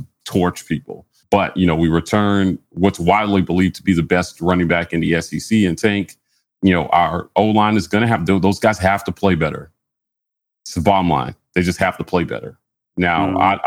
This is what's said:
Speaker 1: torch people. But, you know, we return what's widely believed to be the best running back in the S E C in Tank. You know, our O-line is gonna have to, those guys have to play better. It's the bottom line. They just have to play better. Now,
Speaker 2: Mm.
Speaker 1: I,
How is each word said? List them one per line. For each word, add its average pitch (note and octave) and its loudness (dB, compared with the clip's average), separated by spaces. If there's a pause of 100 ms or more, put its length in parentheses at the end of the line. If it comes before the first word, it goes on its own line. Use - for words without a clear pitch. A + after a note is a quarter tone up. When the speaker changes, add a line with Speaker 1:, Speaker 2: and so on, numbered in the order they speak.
(260)
Speaker 1:
torch - -2
people. - -10 (260)
But, F#2+ 0
you F#2 2
know, E2 2
we E2 2
return F#2+ 0 (120)
what's F#2 0
widely G2 2
believed F2+ 0
to - -20
be G2 2
the E2 2
best F2+ -2
running F2 2
back E2+ -2
in E2+ -2
the D#2+ 0
S E2 -4
E D2+ -8
C G#2+ 0
in E2+ 0
Tank. G2+ -2 (480)
You F#2 4
know, E2 0
our E2+ 0
O-line G#2+ 2
is F2+ -4
gonna A2 0
have A2+ -2
to, F#2+ 2
those F#2+ 0
guys A2 0
have F#2+ 0
to G2 -6
play F#2+ 0
better. D2+ -4 (960)
It's - -14
the F2+ -2
bottom F#2+ 2
line. C2+ -2 (200)
They F#2 2
just F2 -2
have F#2 -2
to D#2+ -8
play F2+ -2
better. B1 -10 (380)
Now, F2 0
Speaker 2:
Mm. F#2+ -2
Speaker 1:
I, G2 2